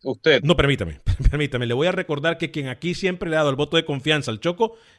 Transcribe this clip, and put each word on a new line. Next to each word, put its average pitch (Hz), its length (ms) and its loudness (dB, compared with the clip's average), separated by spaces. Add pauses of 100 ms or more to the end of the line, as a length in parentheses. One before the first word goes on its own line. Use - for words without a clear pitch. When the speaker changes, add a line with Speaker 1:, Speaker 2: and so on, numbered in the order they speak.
Speaker 1:
usted. 160 400 2
Speaker 2:
No, 156 160 2
permítame, 127 420 0 (160)
<laughs> 135 140 4
permítame, 139 340 -2
le 117 80 -2
voy 143 140 2
a 185 60 2
recordar 165 440 -2
que 165 140 -6
quien 139 180 -6
aquí 160 260 -6
siempre 180 360 -4
le 156 60 0
ha - 20 4
dado 151 100 4
el 135 80 0
voto 147 220 0
de 165 80 0
confianza 147 440 -2
al 107 100 -6
Choco, 220 340 -2 (240)